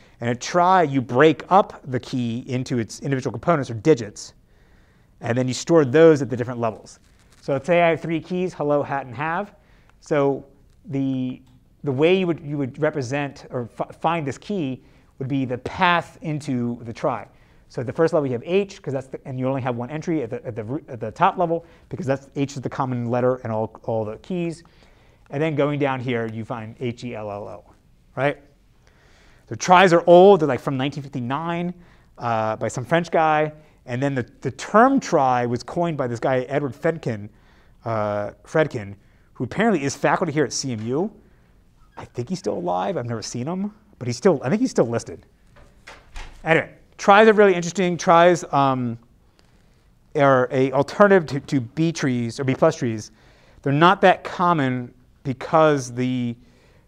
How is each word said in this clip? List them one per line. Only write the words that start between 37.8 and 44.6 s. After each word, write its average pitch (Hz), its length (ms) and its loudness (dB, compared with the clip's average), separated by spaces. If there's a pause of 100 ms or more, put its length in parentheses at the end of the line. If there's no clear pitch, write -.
uh, 104 480 -4 (120)
Fredkin, 120 520 -2 (360)
who - 120 -8
apparently 185 400 0
is 139 120 -4
faculty 160 360 0
here 147 120 0
at 113 80 -4
C 131 200 -6
M 107 140 -6
U. 156 260 -4 (840)
I - 80 -16
think - 240 -10
he's 180 120 -6
still 196 180 -6
alive. 180 380 -4
I've 120 100 -6
never 113 160 -6
seen 120 240 -8
him, 190 260 -6 (280)
but 120 80 -8
he's 120 80 -4
still, 165 260 2
I 123 60 -4
think 208 120 0